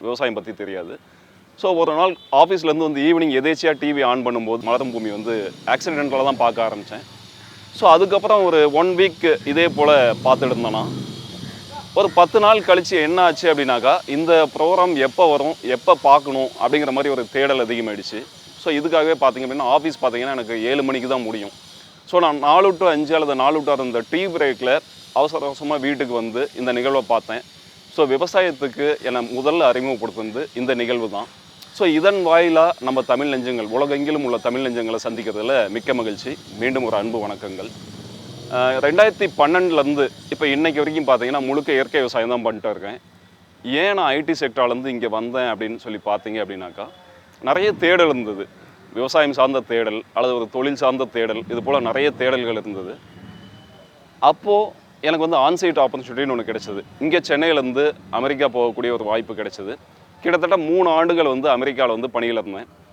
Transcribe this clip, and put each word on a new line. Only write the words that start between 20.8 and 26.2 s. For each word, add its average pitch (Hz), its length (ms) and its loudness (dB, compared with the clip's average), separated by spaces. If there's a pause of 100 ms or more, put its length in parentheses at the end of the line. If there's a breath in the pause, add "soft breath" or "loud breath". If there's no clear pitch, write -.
மணிக்கு 131 260 -4
தான் 127 200 -2
முடியும். 104 220 -8 (540 loud breath)
So, 180 160 2
நான் 151 180 2
நாலு 170 380 4
to 180 120 2
அஞ்சு 151 260 2
அல்லது 151 200 0
நாலு 143 260 2
to 143 100 -2
ஆறு 135 140 0
இந்த 117 260 -2
டீ 180 160 -2
பிரேக்கில் 139 540 0 (320)
அவசர 147 340 -2
அவசரமா 143 300 -4
வீட்டுக்கு 135 380 -4
வந்து 117 420 -4